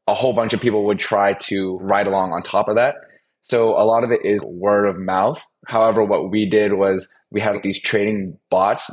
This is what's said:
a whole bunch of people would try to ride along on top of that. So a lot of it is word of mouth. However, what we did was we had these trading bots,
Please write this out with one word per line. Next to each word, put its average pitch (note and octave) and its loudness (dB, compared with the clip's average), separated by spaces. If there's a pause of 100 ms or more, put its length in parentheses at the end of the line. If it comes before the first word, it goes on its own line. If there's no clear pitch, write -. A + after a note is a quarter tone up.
a G#2 2
whole B2 0
bunch A2+ 0
of A2+ -2
people G#2+ 0
would G2+ 0
try G2+ 2 (160)
to F#2+ -4
ride G2 0
along F#2+ 0
on E2+ -4
top G#2 -2
of G#2+ -2
that. A#2+ 2 (480)
So A#2 2
a G#2 2
lot A2+ 2
of A#2 -4
it - 0
is G2+ 0
word G2+ 0
of F#2 -2
mouth. F#2+ -2 (240)
However, A2+ 2
what F#2+ 0
we G#2+ 0
did G#2 2
was F#2+ 0 (200)
we G#2 -4
had G#2 -2
these - -4
trading G2+ -2 (120)
bots, F#2+ 0